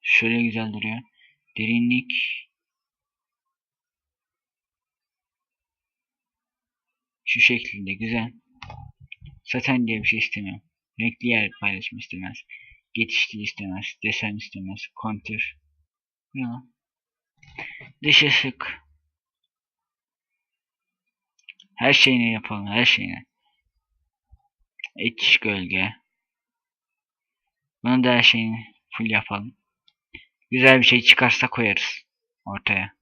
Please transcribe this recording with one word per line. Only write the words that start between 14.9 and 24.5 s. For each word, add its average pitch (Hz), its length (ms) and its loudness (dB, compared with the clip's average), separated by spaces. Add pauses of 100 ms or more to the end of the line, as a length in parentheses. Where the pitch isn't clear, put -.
Kontür. 107 640 -8 (760)
Ya. 127 300 -8 (1400)
Dış 147 200 6
ışık. - 600 0 (3000)
Her 131 180 4
şeyini 123 400 4
yapalım, 107 340 -6
her 113 180 0
şeyini. 90 400 -2 (1700)